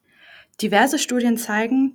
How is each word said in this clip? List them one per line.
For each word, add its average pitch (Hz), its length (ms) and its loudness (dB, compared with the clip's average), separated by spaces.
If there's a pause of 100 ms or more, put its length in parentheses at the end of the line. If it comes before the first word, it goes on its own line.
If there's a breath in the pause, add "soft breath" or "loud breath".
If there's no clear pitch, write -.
(600 loud breath)
Diverse 220 380 2
Studien 240 380 0
zeigen, 233 580 -2